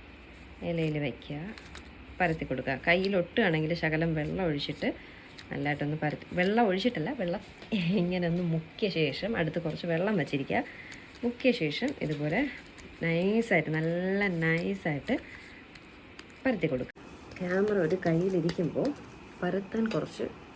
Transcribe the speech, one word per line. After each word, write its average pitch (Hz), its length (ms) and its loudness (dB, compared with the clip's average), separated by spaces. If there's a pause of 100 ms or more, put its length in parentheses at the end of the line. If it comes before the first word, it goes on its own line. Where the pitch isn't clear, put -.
(680)
ഇലയിൽ 160 260 2 (100)
വയ്ക്കുക, 147 340 -6 (800)
പരത്തി 165 300 2
കൊടുക്കുക. 131 260 -2 (120)
കയ്യിൽ 185 320 4
ഒട്ടുകയാണെങ്കിൽ 170 520 2 (100)
ശകലം 160 380 2
വെള്ളം 160 280 -2
ഒഴിച്ചിട്ട് 147 420 -2 (600)
നല്ലതായിട്ടൊന്ന് 147 540 0
പരത്തി, 147 220 -2 (140)
വെള്ളം 208 300 6
ഒഴിച്ചിട്ടല്ല, 196 420 0 (100)
വെള്ളം 180 200 -2 (600)
ഇങ്ങനെ 175 300 2
ഒന്ന് 175 120 2 (100)
മുക്കിയ 160 360 0 (100)
ശേഷം, 156 400 0
അടുത്ത് 160 260 0
കുറച്ച് 160 280 -4
വെള്ളം 196 280 2
വച്ചിരിക്കുക. 143 400 0 (640)
മുക്കിയ 240 280 4 (100)
ശേഷം 160 280 0 (160)
ഇതുപോലെ 151 360 0 (640)
നൈസായിട്ട്, 180 760 4
നല്ല 185 480 2 (160)
നൈസായിട്ട് 170 720 2 (1300)
പരത്തി 202 280 2
കൊടുക്കുക. - 260 -4 (400)
ക്യാമറ 190 380 2 (100)
ഒരു 180 100 4 (100)
കയ്യിലിരിക്കുമ്പോൾ 170 800 2 (540)
പരത്താൻ 196 420 0 (100)
കുറച്ച് - 320 -2 (300)